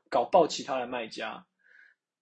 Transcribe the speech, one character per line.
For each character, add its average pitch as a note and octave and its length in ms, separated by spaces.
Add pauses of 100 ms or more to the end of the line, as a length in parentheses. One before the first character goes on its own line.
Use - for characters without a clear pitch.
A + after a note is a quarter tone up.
搞 A#2+ 160
爆 E3+ 220
其 - 180
他 C3+ 140
的 B2 80
卖 A#2+ 220
家。 A2 360 (800)